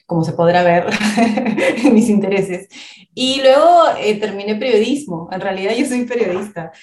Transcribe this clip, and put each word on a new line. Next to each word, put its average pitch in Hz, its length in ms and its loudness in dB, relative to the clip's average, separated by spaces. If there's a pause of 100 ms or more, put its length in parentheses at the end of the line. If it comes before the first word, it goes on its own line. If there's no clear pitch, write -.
como 165 200 -2
se 160 80 -6
podrá 175 320 2
ver 175 220 2
<laughs> 240 1000 -2
en 262 100 6
mis 226 160 4
intereses, 190 580 -2 (460)
y 262 260 -2
luego, 311 440 6 (140)
eh, 214 180 -2
terminé 208 400 -6
periodismo. 240 760 -2
En 185 80 -8
realidad 196 340 -4
yo 269 120 -2
soy 247 180 -4
periodista, 190 680 -6 (100)